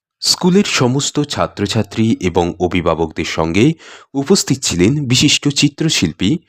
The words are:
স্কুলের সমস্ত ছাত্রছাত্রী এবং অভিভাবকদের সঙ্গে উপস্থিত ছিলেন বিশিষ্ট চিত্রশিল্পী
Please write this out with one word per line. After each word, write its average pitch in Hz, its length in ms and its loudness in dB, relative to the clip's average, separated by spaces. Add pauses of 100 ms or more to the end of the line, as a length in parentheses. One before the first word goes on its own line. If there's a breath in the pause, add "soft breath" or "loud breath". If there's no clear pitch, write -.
(220)
স্কুলের 185 420 2
সমস্ত 135 560 0
ছাত্রছাত্রী 110 1000 -2
এবং 87 400 0
অভিভাবকদের 82 680 -2
সঙ্গে 90 480 0 (400 loud breath)
উপস্থিত 139 480 0
ছিলেন 123 460 0
বিশিষ্ট 127 400 2
চিত্রশিল্পী 143 920 0 (120 soft breath)